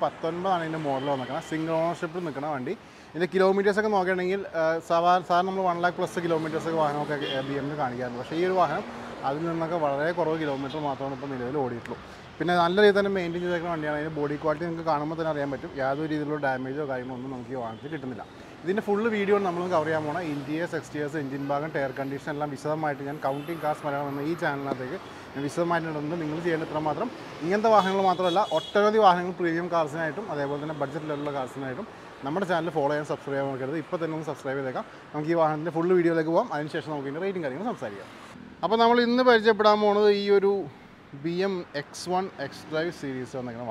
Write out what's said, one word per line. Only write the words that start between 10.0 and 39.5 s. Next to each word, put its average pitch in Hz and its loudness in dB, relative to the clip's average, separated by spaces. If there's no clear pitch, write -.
കുറവ് 160 2
kilometer 139 -4
മാത്രമാണ് 139 -4
ഇപ്പോൾ 139 -8
നിലവിൽ 127 -2
ഓടിയിട്ടുള്ളൂ. 120 -6
പിന്നെ 165 2
നല്ല 175 2
രീതിയിൽ 202 8
തന്നെ 196 2
maintain 175 -2
ചെയ്തേക്കുന്ന 175 -2
വണ്ടിയാണ്. 151 -2
അതിൻ്റെ 156 -4
body 147 0
quality 156 0
നിങ്ങൾക്ക് 165 -4
കാണുമ്പോൾ 156 0
തന്നെ 160 0
അറിയാൻ 143 -2
പറ്റും. 131 -8
യാതൊരു 139 0
രീതിയിലുള്ള 151 -2
ഡാമേജോ 131 -2
കാര്യങ്ങളോ 127 -6
ഒന്നും 131 -8
നമുക്ക് 123 -10
ഈ - -4
വാഹനത്തിൽ 113 -8
കിട്ടുന്നില്ല. 131 -8
ഇതിൻ്റെ 196 0
full 202 2
video 202 4
ആണ് 196 2
നമ്മൾ 175 0
cover 156 2
ചെയ്യാൻ 156 2
പോണത്. 160 -4
ഇൻറ്റീരിയേഴ്സ്, 156 -4
എക്സ്റ്റീരിയേഴ്സ്, 147 -4
engine 139 -4
ഭാഗം, 143 0
tire 139 0
condition 135 -6
എല്ലാം 147 -4
വിശദമായിട്ട് 151 -2
ഞാൻ 147 -8
counting 147 -4
cars 151 -2
മലയാളം 143 -2
എന്ന 143 -6
ഈ 165 -2
ചാനലിനകത്തേക്ക് 139 -2
ഞാൻ 135 -6
വിശദമായിട്ട് 170 0
ഇടുന്നുണ്ട്. 151 -4
നിങ്ങൾ 151 -2
ചെയ്യേണ്ട 160 0
ഇത്ര 151 -2
മാത്രം, 160 0
ഇങ്ങനത്തെ 208 4
വാഹനങ്ങൾ 190 6
മാത്രമല്ല, 180 4
ഒട്ടനവധി 214 4
വാഹനങ്ങൾ 180 6
premium 170 0
കാർസിനായിട്ടും 160 0
അതേപോലെ 143 -2
തന്നെ 156 -6
ബഡ്ജറ്റ് 151 -4
ലെവലുള്ള 147 -4
കാർസിനായിട്ടും 131 -6
നമ്മുടെ 180 -2
channel 170 0
follow 139 2
ചെയ്യാൻ, 147 -2
subscribe 139 -4
ചെയ്യാൻ 139 0
മറക്കരുത്. 135 -4
ഇപ്പോൾ 175 -6
തന്നെ 160 -4
ഒന്ന് 156 -8
subscribe 135 -4
ചെയ്തേക്കാം. 135 -6
നമുക്ക് 151 -2
ഈ - 4
വാഹനത്തിൻ്റെ 156 2
full 170 2
വീഡിയോയിലേക്ക് 165 4
പോകാം. 233 4
അതിനുശേഷം 151 -4
നമുക്ക് 139 -4
ഇതിൻ്റെ 156 -6
റേറ്റും 185 -2
കാര്യങ്ങളും 147 -4
സംസാരിക്കാം. 104 -8
അപ്പോൾ 190 2
നമ്മൾ 233 6
ഇന്ന് 247 4
പരിചയപ്പെടാൻ 214 8